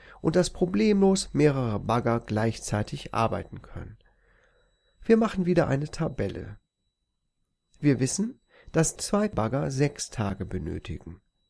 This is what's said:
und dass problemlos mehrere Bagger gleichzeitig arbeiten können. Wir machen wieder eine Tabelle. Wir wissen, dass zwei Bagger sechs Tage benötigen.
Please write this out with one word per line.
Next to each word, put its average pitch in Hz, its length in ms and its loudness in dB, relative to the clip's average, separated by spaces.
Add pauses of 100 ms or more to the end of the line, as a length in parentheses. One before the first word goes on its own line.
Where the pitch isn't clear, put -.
(200)
und 160 160 2
dass 180 140 4
problemlos 190 840 2
mehrere 135 440 4
Bagger 117 420 0
gleichzeitig 107 920 -2
arbeiten 110 480 -2
können. - 380 -14 (1080)
Wir 226 80 8
machen 208 300 0
wieder 170 240 2
eine 139 200 -2
Tabelle. - 720 -6 (1200)
Wir 135 220 2
wissen, 196 400 -4 (320)
dass 160 240 0
zwei 208 320 -2
Bagger 135 420 -2
sechs 143 380 -2
Tage 98 360 -4
benötigen. 82 760 -10 (280)